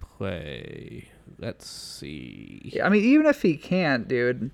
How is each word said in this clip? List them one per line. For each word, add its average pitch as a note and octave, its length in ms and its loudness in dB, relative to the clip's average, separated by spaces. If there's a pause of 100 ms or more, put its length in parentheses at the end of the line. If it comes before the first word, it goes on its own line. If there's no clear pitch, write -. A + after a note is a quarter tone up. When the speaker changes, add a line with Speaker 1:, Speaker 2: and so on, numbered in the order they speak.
Speaker 1:
play? - 1080 -10 (300)
Let's - 300 -10
see. - 1040 -14
Speaker 2:
Yeah, - 120 0
I - 20 4
mean, G3+ 160 6
even D4 220 8
if D4 160 4
he E3 140 4
can't, C#3+ 520 0
dude, B2+ 460 0